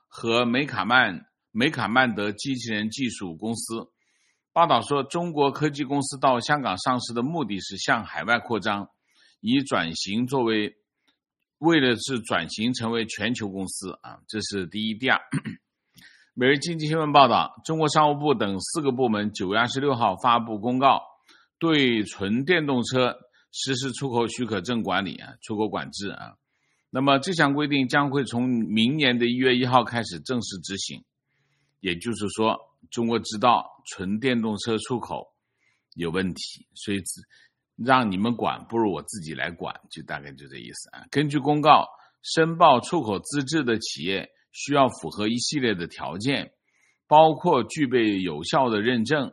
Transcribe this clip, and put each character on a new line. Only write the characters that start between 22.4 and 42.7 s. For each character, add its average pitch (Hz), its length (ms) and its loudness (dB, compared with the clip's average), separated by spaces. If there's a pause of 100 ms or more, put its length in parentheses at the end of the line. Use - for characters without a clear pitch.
电 165 220 2
动 131 160 0
车 123 340 0 (340)
实 - 260 -4
施 131 160 -6
出 135 180 -6
口 117 180 0
许 123 160 -4
可 110 160 -2
证 113 220 -4
管 92 220 0
理 82 120 -8
啊， - 160 -16 (100)
出 110 140 -8
口 107 120 0
管 90 220 -6
制 98 200 -8
啊。 - 240 -16 (560)
那 131 100 -2
么 139 180 6
这 185 140 -2
项 151 220 4
规 147 120 0
定 139 220 2
将 143 220 2
会 139 140 -2
从 120 240 -2
明 117 480 2
年 127 220 2
的 120 80 4
一 120 100 0
月 127 200 4
一 123 80 2
号 127 180 4
开 117 200 -4
始 87 180 -8
正 120 220 -4
式 98 160 -10
执 85 180 -8
行。 73 260 -10 (800)
也 90 160 -2
就 110 180 -6
是 101 200 -6
说， 110 240 0 (320)
中 117 160 -2
国 113 120 0
知 107 200 -6
道 113 320 4 (160)
纯 98 320 -6
电 123 220 0
动 110 180 -2
车 113 200 -2
出 120 200 -4
口 - 280 -8 (680)
有 85 160 -4
问 90 240 -2
题， - 400 -14
所 - 200 -6
以 101 40 -2 (760)
让 123 340 2
你 92 60 -2
们 113 180 0
管， 90 340 -4
不 113 100 -2
如 110 120 2
我 76 120 -4
自 - 180 -12
己 78 140 -10
来 67 160 -4
管， 82 280 -10 (120)
就 80 120 -16
大 78 160 -10
概 71 140 -14
就 67 160 -20
这 65 80 -18
意 60 160 -16
思 - 240 -16
啊。 62 140 -18
根 147 180 2
据 143 100 -2
公 147 220 0
告， 143 260 8 (360)
申 165 340 0
报 151 240 8